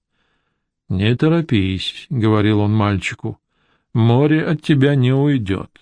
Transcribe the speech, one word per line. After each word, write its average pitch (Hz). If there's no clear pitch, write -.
«Не 101
торопись», — 123
говорил 107
он 104
мальчику, — 104
«море 135
от 156
тебя 143
не 127
уйдет». 135